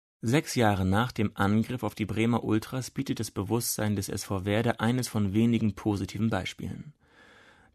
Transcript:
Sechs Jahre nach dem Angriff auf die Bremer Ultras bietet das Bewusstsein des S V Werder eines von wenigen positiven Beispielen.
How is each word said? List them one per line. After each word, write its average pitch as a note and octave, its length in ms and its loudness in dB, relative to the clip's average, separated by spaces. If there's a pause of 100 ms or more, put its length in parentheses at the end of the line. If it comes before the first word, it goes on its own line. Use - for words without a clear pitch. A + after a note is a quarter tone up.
(220)
Sechs C3 320 0
Jahre G2+ 300 4
nach G#2 260 2
dem G#2+ 240 -2
Angriff G#2+ 480 2
auf G#2+ 140 -4
die G#2+ 100 -2
Bremer A2+ 380 0
Ultras A2+ 460 -2
bietet C3+ 280 -4
das A2 140 -6
Bewusstsein G#2+ 640 -2
des G2 120 -2
S - 160 -6
V F#2+ 200 -4
Werder A2+ 360 0
eines A#2+ 280 0
von G2+ 260 0
wenigen A2+ 400 4
positiven G2+ 560 -2
Beispielen. F#2+ 640 -6 (800)